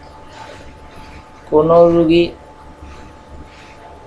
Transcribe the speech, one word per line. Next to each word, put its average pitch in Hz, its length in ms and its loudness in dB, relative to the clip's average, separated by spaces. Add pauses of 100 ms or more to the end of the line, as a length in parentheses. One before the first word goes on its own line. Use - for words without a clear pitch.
(1500)
কোনো 160 260 2 (200)
রোগী 170 300 2 (1800)